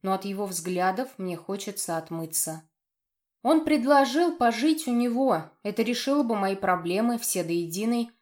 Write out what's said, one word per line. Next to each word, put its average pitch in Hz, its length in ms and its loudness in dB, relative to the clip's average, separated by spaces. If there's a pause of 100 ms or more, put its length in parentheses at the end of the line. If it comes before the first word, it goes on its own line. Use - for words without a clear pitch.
но 190 100 -2
от 190 120 -4
его 202 200 -4
взглядов 185 640 -2 (100)
мне 185 180 -6
хочется 196 600 -6
отмыться. 160 720 -6 (760)
Он 311 220 4
предложил 285 720 4
пожить 254 520 2
у 247 40 0
него. 240 520 2 (180)
Это 208 200 -2
решило 254 400 0
бы 233 120 0
мои 196 220 0
проблемы 196 640 0
все 185 260 -2
до 165 80 -2
единой. 208 580 -2 (120)